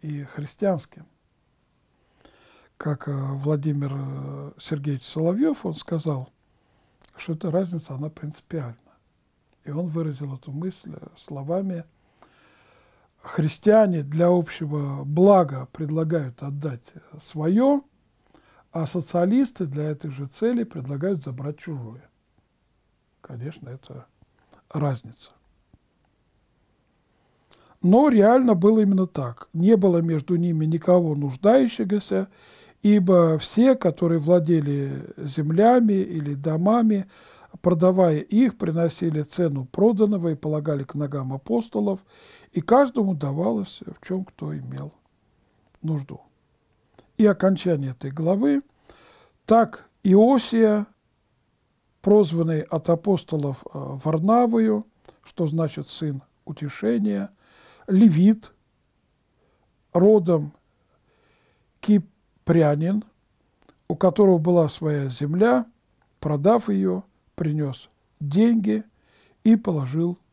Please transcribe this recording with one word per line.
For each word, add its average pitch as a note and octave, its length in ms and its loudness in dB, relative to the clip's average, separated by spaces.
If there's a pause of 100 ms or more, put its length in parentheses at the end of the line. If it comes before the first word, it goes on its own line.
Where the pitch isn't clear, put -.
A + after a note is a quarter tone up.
и D3 220 -10
христианским. - 840 -6 (1700)
Как, - 320 -8
э, D3 40 -6
Владимир, C#3 840 -4
э, C#3 640 -12
Сергеевич C#3+ 460 -8
Соловьёв, G3+ 600 -4
он E3+ 100 -6
сказал, D3+ 540 -6 (880)
что - 160 -10
эта D#3+ 180 -8
разница, F3 440 -4
она D3 160 -8
принципиальна. D3 680 -14 (880)
И D3+ 60 -14
он D#3+ 160 -6
выразил D3 480 -8
эту C3+ 180 -16
мысль, E3 420 -12
э, - 120 -20 (100)
словами: E3 680 -8 (1400)
"Христиане F#3 800 2
для D#3 260 0
общего D3 760 -2
блага D3+ 680 2
предлагают D#3 680 -6
отдать, C#3+ 520 -10
э, D#3+ 60 -20 (220)
своё, A3+ 600 0 (880)
а E3 140 -4
социалисты F3+ 800 -2
для D3 180 -8
этой D3+ 260 -10
же C#3 160 -12
цели A#3 380 -4
предлагают C#3+ 580 -8
забрать C#3 340 -12
чужое". B2 540 -16 (1120)
Конечно, B2+ 460 -14
это - 380 -20 (640)
разница. C#3 600 -6 (2500)
Но A#3 260 6
реально A#3+ 460 6
было G#3 260 4
именно F#3+ 260 2
так. B2 460 -10
Не F#3+ 240 4
было F#3 220 4
между E3 380 -2
ними E3 280 0
никого E3 500 2
нуждающегося, G3 1120 0 (540)
ибо F3+ 560 4
все, B3 380 4
которые E3+ 420 0
владели D3 1000 0
землями G3 760 2
или E3+ 420 -4
домами, F#3+ 720 0 (540)
продавая F3+ 560 4
их, A3 400 0
приносили E3 640 -2
цену D3 440 -4
проданного G3+ 640 2
и D#3+ 40 -2
полагали D3+ 480 -4
к - 120 -14
ногам C#3 380 -6
апостолов, A2+ 680 -4 (520)
и - 80 -4
каждому A#3 540 2
давалось, E3 720 -4
в - 180 -18
чём F#3+ 200 -6
кто D3+ 320 -12
имел C3+ 360 -12 (880)
нужду. D3 400 -8 (960)
И G#3+ 80 6
окончание F3 680 0
этой C#3 180 -12
главы. G3 520 0 (840)
"Так A3+ 440 2 (140)
Иосия, G#3+ 840 4 (1120)
прозванный E3 600 2
от D#3+ 260 -6
апостолов, E3 760 -2
э, - 80 -16
Варнавою, G#3 1120 0 (380)
что - 220 -6
значит D3+ 420 -4
"сын C#3+ 340 -8 (220)
утешения", G3+ 840 -4 (580)
Левит, G3 640 4 (1400)
родом F3 600 4 (1300)
кипрянин, E3+ 1200 0 (840)
у E3 80 -4
которого F#3+ 420 4
была E3 300 2
своя D3 400 -4
земля, F#3 580 0 (540)
продав D#3 480 0
её, F#3+ 360 -2 (320)
принёс D3+ 540 -6 (280)
деньги G#3+ 640 0 (640)
и A3 120 6
положил E3 600 -2 (140)